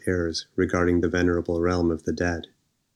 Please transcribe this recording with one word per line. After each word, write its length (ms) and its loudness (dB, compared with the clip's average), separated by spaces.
errors 380 -2
regarding 460 2
the 80 0
venerable 540 0
realm 280 2
of 120 -4
the 100 -4
dead. 360 -4